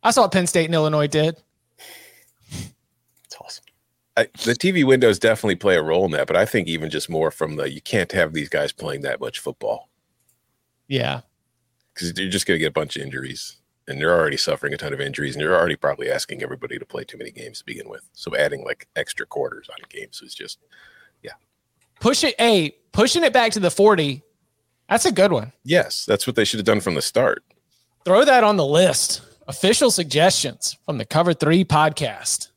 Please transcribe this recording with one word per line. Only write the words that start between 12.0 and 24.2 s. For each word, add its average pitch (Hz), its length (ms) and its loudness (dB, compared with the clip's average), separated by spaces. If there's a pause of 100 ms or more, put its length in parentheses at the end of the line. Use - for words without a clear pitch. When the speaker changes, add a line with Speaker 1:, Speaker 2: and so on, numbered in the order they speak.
Speaker 3:
you're 95 120 -4
just 92 180 -4
gonna 87 120 0
get 80 80 0
a 76 40 -2
bunch 78 260 -4
of 69 60 -10
injuries, 67 540 -14 (300)
and 69 120 -12
they're 82 180 2
already 78 200 0
suffering - 360 -4
a 73 40 -10
ton 73 160 -8
of 67 80 -10
injuries, 69 340 -8
and 73 60 -8
you're 85 160 0
already 82 180 2
probably 69 360 -4
asking - 320 -8
everybody - 340 -12
to - 80 -14
play - 180 -12
too - 140 -20
many - 140 -14
games - 280 -18
to - 60 -20
begin - 240 -14
with. - 120 -18 (120)
So - 220 -12
adding, 143 280 -4
like, - 320 -10
extra - 300 -8
quarters - 440 -10
on - 80 -20 (120)
games - 320 -18
is - 120 -20
just, - 260 -16 (640)
yeah. - 80 -16 (680)
Speaker 1:
Push 262 240 2
it, 277 160 0
hey, 202 360 2 (160)
pushing 269 320 2
it 311 100 4
back 233 200 4
to 220 60 -4
the 175 120 2
forty, 165 500 4 (680)